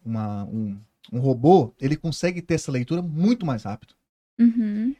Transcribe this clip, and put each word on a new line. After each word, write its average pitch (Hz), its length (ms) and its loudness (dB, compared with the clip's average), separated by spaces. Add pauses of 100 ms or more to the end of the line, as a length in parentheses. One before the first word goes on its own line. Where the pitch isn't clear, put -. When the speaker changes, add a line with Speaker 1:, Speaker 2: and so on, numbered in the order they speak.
Speaker 1:
uma, 107 400 -4
um, 101 340 -6 (340)
um 127 80 -2
robô, 135 600 4
ele 139 160 0
consegue 175 440 -4
ter 170 140 -2
essa - 180 -4
leitura 131 300 -2
muito 180 420 0
mais 127 200 -2
rápido. - 300 -12 (460)
Speaker 2:
Uhum. 226 600 2